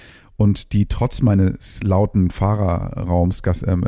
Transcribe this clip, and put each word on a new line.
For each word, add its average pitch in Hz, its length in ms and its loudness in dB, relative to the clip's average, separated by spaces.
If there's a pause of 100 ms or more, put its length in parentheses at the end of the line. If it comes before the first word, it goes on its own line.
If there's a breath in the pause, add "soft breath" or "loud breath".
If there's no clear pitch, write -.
(360 loud breath)
Und - 380 0
die 101 120 4
trotz - 360 -2
meines 98 600 0
lauten 95 480 2
Fahrerraums, 92 1120 -2
Gas-, 90 240 -2
ähm, 90 220 0